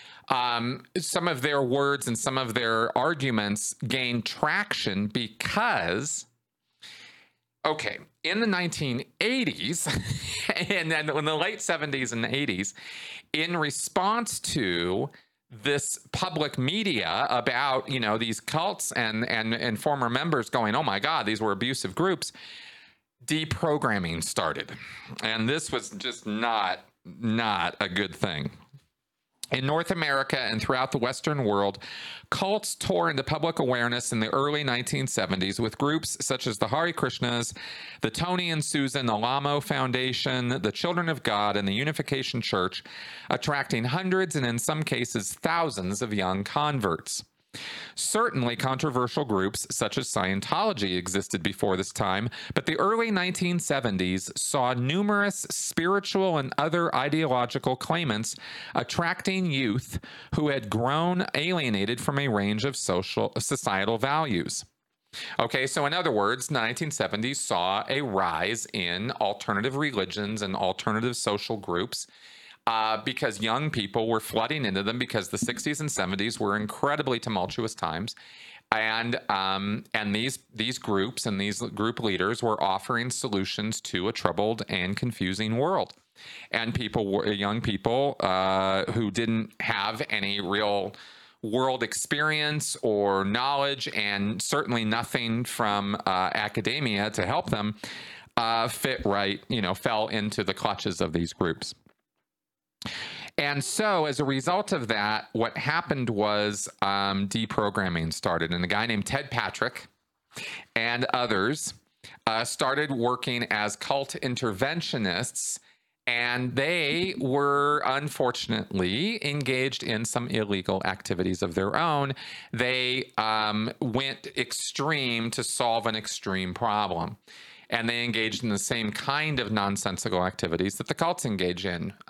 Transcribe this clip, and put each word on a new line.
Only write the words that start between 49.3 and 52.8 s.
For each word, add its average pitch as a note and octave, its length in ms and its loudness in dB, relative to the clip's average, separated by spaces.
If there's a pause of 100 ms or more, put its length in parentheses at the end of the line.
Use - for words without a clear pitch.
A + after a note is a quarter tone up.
such - 260 0
as - 160 -2
Scientology G2+ 840 2
existed F#2 440 -2
before F#2+ 360 2
this - 140 -2
time, G2+ 360 2 (260)
but - 120 2
the D#3 120 0
early A3+ 320 2